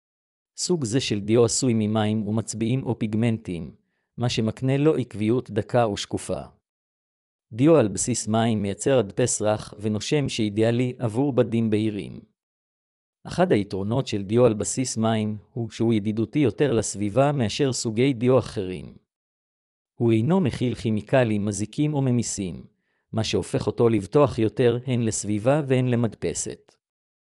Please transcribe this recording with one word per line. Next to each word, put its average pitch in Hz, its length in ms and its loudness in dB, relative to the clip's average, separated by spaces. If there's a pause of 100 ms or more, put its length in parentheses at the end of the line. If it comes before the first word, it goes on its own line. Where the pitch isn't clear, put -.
(580)
סוג 170 260 -2
זה 117 160 0
של 107 200 -2
דיו 110 260 4
עשוי 120 300 0
ממים 107 520 0
ומצביעים 113 560 -2
או 117 160 -4
פיגמנטים, 107 760 -2 (420)
מה 120 120 -2
שמקנה 127 480 -2
לו 147 180 4
עקביות 117 560 -2
דקה 110 360 0
ושקופה. 92 540 -6 (1120)
דיו 143 220 6
על 117 120 6
בסיס 98 400 -4
מים 110 340 2
מייצר 110 380 0
הדפס 117 420 -2
רך 107 380 -2
ונושם 110 500 -2
שאידיאלי 117 680 0
עבור 127 360 0
בדים 113 360 2
בהירים. 104 500 -2 (1040)
אחד 180 280 0
היתרונות 104 560 0
של 101 160 -4
דיו 117 220 4
על 110 80 4
בסיס 110 440 -4
מים 107 400 0 (160)
הוא 117 160 -6
שהוא 117 240 0
ידידותי 107 460 0
יותר 139 340 2
לסביבה 110 580 0
מאשר 131 420 0
סוגי 123 400 0
דיו 123 260 4
אחרים. 92 580 -6 (1000)
הוא 117 160 2
אינו 123 300 4
מכיל 120 340 -2
כימיקלים 110 720 0
מזיקים 107 480 -2
או 139 80 0
ממיסים, 117 640 -2 (460)
מה 110 120 -2
שהופך - 440 -2
אותו 117 220 2
לבטוח 113 500 2
יותר 117 460 2
הן 123 160 0
לסביבה 110 680 0
והן 127 200 2
למדפסת. - 880 -4 (480)